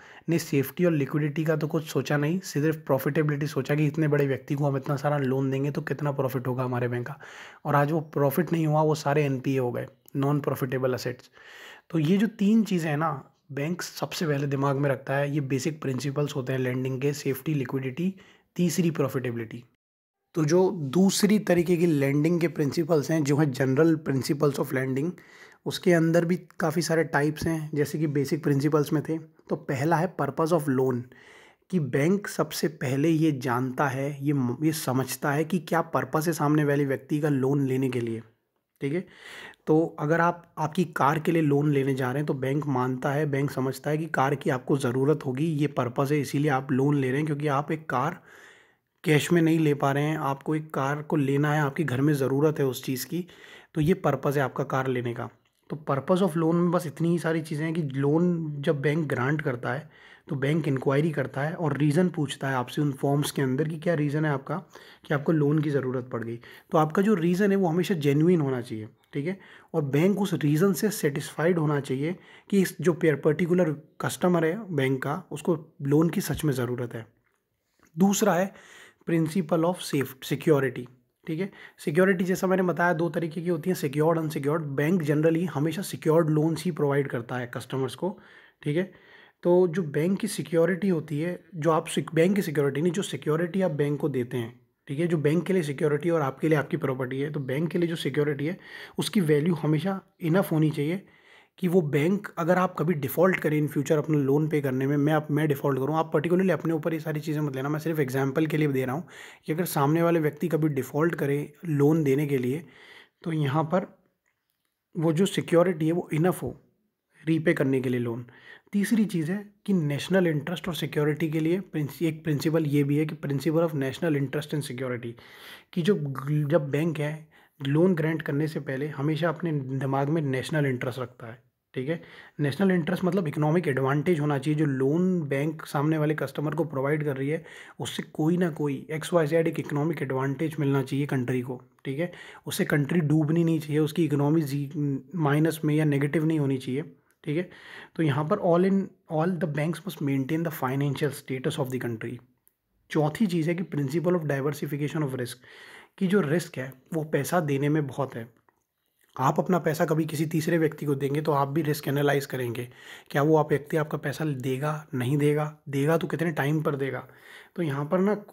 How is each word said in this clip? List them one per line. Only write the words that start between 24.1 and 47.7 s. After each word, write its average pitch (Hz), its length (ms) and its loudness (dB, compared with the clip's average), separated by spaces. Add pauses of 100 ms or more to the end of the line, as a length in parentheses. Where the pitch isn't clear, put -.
of 151 120 -2
lending, 135 440 -2 (560)
उसके 175 260 2
अंदर 165 320 4
भी 175 120 0 (240)
काफ़ी 165 220 0
सारे 165 220 2
टाइप्स 151 420 0
हैं, 156 280 -2
जैसे 147 240 0
कि 160 80 0
बेसिक 143 360 -2
प्रिंसिपल्स 147 500 2
में 151 100 0
थे। 160 160 -4
तो - 380 -8
पहला 156 400 0
है 165 200 -2
purpose 156 440 0
of 151 80 -2
loan, 127 340 2 (680)
कि 185 100 0
बैंक 147 460 0
सबसे - 420 -2
पहले 143 400 0
ये 160 240 4
जानता 127 560 -2
है, 139 360 -4
ये 147 80 2
म-, 123 300 0
ये 156 100 2
समझता 135 600 -2
है 151 120 0
कि 165 140 -2
क्या 160 220 -2
पर्पस 151 460 -2
है 170 60 2
सामने 151 320 2
वाले 143 200 2
व्यक्ति 135 360 -2
का 151 80 0
लोन 135 380 2
लेने 131 240 0
के 123 100 -2
लिए, 113 200 -6 (600)
ठीक 139 120 -4
है। 180 140 -4 (600)
तो 165 320 4
अगर 156 220 2
आप, 170 380 0
आपकी 160 260 0
कार 151 340 2
के 156 140 0
लिए 165 100 4
लोन 143 300 4
लेने 135 220 2
जा 131 120 -2
रहे 127 100 -2
हैं, 151 100 -2
तो 160 80 0
बैंक 139 320 -2
मानता 131 460 0
है, 151 140 0
बैंक 139 240 0
समझता 131 400 -2
है 156 80 0
कि 165 80 -4
कार 143 280 2
की 139 160 -2
आपको 135 260 0
ज़रूरत 135 500 2
होगी, 135 200 -2
ये 151 200 0
पर्पस 135 460 -2
है, 151 80 2
इसीलिए 143 300 0
आप 139 220 -2
लोन 139 240 2
ले 135 120 0
रहे 127 80 0
हैं, 151 100 0
क्योंकि 147 200 -4
आप 147 260 0